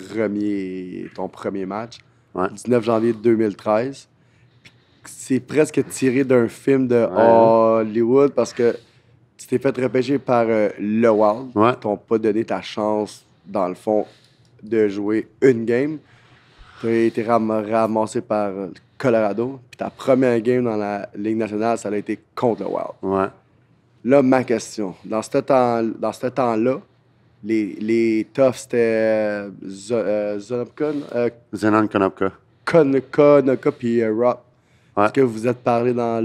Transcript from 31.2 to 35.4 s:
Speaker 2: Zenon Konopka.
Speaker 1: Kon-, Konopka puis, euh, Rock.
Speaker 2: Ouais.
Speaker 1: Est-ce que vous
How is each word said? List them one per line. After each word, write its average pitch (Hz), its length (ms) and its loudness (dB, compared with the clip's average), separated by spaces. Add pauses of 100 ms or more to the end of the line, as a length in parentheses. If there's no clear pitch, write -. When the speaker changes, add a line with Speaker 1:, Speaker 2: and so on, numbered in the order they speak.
Speaker 2:
Zenon 104 340 2
Konopka. 95 440 0 (340)
Speaker 1:
Kon-, 139 340 4 (120)
Konopka 143 600 4
puis, 117 300 -2
euh, 110 120 0
Rock. 120 260 0 (560)
Speaker 2:
Ouais. 101 100 4
Speaker 1:
Est-ce 107 80 0
que 139 80 2
vous 113 260 0